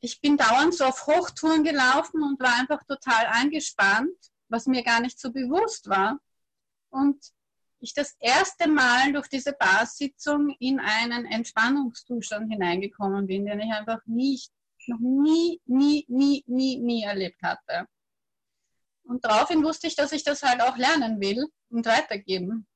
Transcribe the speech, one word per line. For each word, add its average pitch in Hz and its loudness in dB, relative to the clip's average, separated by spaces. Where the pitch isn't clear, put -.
ich - -10
bin 285 4
dauernd 269 4
so 294 2
auf 262 0
Hochtouren 320 2
gelaufen 294 2
und 277 -2
war 247 2
einfach 285 -2
total 240 0
angespannt, 262 0
was 226 -4
mir 254 0
gar 233 2
nicht 247 -4
so 254 -8
bewusst 269 -2
war. 196 0
Und 277 0
ich - -14
das 285 -4
erste 330 0
Mal 269 4
durch 277 -4
diese 277 -6
Barsitzung 277 0
in 262 0
einen 233 -2
Entspannungszustand 226 -4
hineingekommen 196 -4
bin, 196 -4
den 208 -6
ich 226 -6
einfach 220 -6
nicht, 254 -4
noch 233 -8
nie, 311 2
nie, 285 2
nie, 277 2
nie, 254 -2
nie 233 -2
erlebt 196 -6
hatte. 170 -6
Und 247 -8
daraufhin 294 2
wusste 320 -2
ich, 320 -6
dass 285 -2
ich 302 -6
das 285 -2
halt 247 2
auch 247 2
lernen 247 0
will 214 -2
und 233 -4
weitergeben. 208 -2